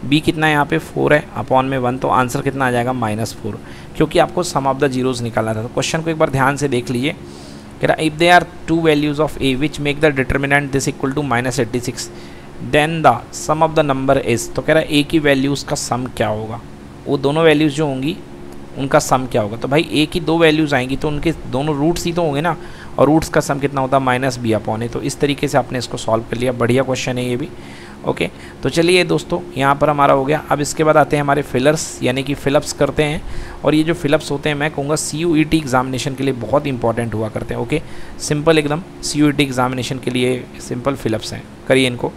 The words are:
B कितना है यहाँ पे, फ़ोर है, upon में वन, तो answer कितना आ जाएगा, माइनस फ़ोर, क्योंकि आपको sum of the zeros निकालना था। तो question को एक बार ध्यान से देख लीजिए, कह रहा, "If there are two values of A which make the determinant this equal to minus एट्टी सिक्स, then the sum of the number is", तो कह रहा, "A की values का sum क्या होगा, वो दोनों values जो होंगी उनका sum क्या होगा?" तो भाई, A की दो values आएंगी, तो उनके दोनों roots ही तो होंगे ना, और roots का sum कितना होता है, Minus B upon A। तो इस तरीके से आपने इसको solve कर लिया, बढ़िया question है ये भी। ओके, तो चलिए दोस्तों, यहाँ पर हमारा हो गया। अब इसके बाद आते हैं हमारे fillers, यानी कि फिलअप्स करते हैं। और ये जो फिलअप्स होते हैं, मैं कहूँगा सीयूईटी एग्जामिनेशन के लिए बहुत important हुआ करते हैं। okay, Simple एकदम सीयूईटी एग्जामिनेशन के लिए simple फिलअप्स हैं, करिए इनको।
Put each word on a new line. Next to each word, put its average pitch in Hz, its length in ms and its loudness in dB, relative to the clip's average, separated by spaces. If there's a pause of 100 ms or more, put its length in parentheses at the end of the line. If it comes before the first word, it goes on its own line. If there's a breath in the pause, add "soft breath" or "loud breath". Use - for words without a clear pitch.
B 139 140 2
कितना 156 280 0
है 156 60 4
यहाँ 147 120 2
पे, 160 120 0
फ़ोर 143 360 0
है, 147 140 2 (120)
upon 131 240 2
में 135 140 -2
वन, 127 200 0
तो 135 100 -2
answer 127 340 2
कितना 135 260 0
आ 123 40 0
जाएगा, 123 220 0
माइनस 110 400 -2
फ़ोर, - 260 -8 (380 loud breath)
क्योंकि 156 220 2
आपको 143 240 2
sum 135 200 -2
of 135 160 0
the 139 140 2
zeros 127 280 -2
निकालना 110 320 -2
था। 110 80 -4
तो 117 60 -6
question 147 340 -2
को 165 80 -4
एक 156 100 -2
बार 156 100 4
ध्यान 135 280 2
से 143 100 -2
देख 123 220 0
लीजिए, 131 260 0 (680 loud breath)
कह 147 60 2
रहा, 151 100 4
"If 156 160 0
there 170 300 6
are - 280 -6
two 165 160 2
values 147 400 2
of - 140 -6
A 131 180 2
which 147 220 -2
make 143 220 0
the 151 160 4
determinant 139 560 0
this 135 180 0
equal 135 240 -4
to 143 140 -2
minus 123 280 0
एट्टी 123 200 0
सिक्स, - 300 -8 (640 loud breath)
then 151 340 2
the 127 100 6 (320)
sum 156 220 2
of 156 100 0
the 143 140 4
number 135 340 2
is", 113 280 0
तो - 60 -2
कह 151 120 2
रहा, 156 100 4
"A 147 200 2
की 160 160 2
values 139 460 2
का 147 100 -2
sum 123 320 -4 (100)
क्या 110 100 0
होगा, 110 340 -6 (460)
वो 139 100 0
दोनों 143 260 2
values 156 300 6
जो 156 120 0
होंगी 139 320 -4 (600)
उनका 139 220 2
sum 147 320 0
क्या 120 100 2
होगा?" 104 160 -4
तो 143 100 -6
भाई, 147 160 2 (100)
A 151 180 2
की 185 80 -2
दो 160 180 0
values 156 380 4
आएंगी, 131 200 0
तो 156 120 -2
उनके 147 240 0
दोनों 143 440 -2
roots 165 300 0
ही 170 80 -2
तो 175 80 0
होंगे 147 200 0
ना, 165 160 -2 (400 loud breath)
और 135 80 6
roots 151 240 4
का 151 120 2
sum 143 180 -2
कितना 135 220 -2
होता 131 160 2
है, 135 60 2
Minus 127 360 0
B 110 200 0
upon 110 240 -4
A। 117 80 -4
तो - 100 -6
इस 139 180 -6
तरीके 143 280 0
से 139 100 2
आपने 127 220 -2
इसको 123 180 -8
solve 113 340 4
कर - 60 -4
लिया, 123 140 0
बढ़िया 120 320 2
question 127 340 -2
है 123 120 -2
ये 123 80 0
भी। 143 120 -6 (580 loud breath)
ओके, - 220 0 (340 loud breath)
तो 135 60 2
चलिए 170 340 4
दोस्तों, 165 360 0 (180)
यहाँ 139 180 4
पर 147 140 2
हमारा 143 240 4
हो 135 120 2
गया। 147 260 0
अब 143 100 0
इसके 147 220 -2
बाद 156 140 6
आते 147 180 4
हैं 147 60 2
हमारे 143 200 2
fillers, 139 600 0
यानी 131 200 0
कि 139 100 -4
फिलअप्स 139 400 0
करते 143 300 2
हैं। 151 180 -2 (440 loud breath)
और 147 100 4
ये 156 80 4
जो 165 100 0
फिलअप्स 156 380 0
होते 143 180 -2
हैं, 147 60 0
मैं 147 160 -2
कहूँगा 147 240 -2
सीयूईटी 156 600 0
एग्जामिनेशन 131 580 0
के 135 80 -4
लिए 135 100 0
बहुत 135 340 -2
important 117 460 -2
हुआ 110 160 -2
करते 113 240 -6
हैं। 120 80 -4
okay, 143 200 -2 (380 loud breath)
Simple 151 400 2
एकदम 147 220 0 (220)
सीयूईटी 147 400 2
एग्जामिनेशन 127 560 -2
के 127 120 -4
लिए 127 320 0 (160)
simple 131 360 -4
फिलअप्स - 380 -4
हैं, 113 100 -12 (240)
करिए 131 200 6
इनको। 123 300 -4